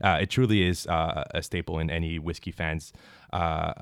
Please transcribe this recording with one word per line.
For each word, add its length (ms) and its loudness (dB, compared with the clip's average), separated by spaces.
Uh, 180 4
it 100 0
truly 320 4
is, 240 2
uh, 380 0
a 80 0
staple 360 -4
in 120 0
any 280 -2
whiskey 340 -6
fan's, 400 -4
uh, 40 -2